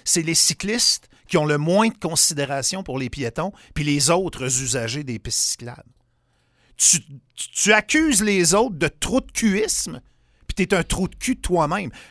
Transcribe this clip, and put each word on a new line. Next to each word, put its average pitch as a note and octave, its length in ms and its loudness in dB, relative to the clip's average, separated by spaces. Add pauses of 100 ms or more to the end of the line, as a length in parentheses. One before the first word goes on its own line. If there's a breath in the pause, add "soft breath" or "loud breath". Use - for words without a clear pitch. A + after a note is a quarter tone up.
c'est - 180 0
les D#3+ 140 -2
cyclistes - 760 0 (180 soft breath)
qui F3+ 100 0
ont D3+ 80 2
le D3 120 2
moins F3+ 300 4
de A3+ 100 -2
considération D3 880 -2
pour C3+ 160 -6
les B2+ 100 -4
piétons, D3 420 -6 (220 soft breath)
puis D3+ 100 -4
les C#3+ 260 2
autres F3 340 0 (180)
usagers B2+ 420 -4
des B2 140 -8
pistes A2+ 220 -6 (120)
cyclables. - 320 -12 (960)
Tu, - 220 4 (360)
tu, - 180 -12
tu - 200 4
accuses A3+ 500 2
les F#3 300 4
autres G#3+ 240 2
de D3+ 100 0
trou A3+ 340 -2
de - 100 -12
cuisme, G3+ 680 -2 (460)
puis - 180 -2
t'es F#3+ 100 0
un F3+ 80 2
trou - 240 -2
de - 80 -18
cul - 220 -4
toi-même. F3 540 -2 (200 loud breath)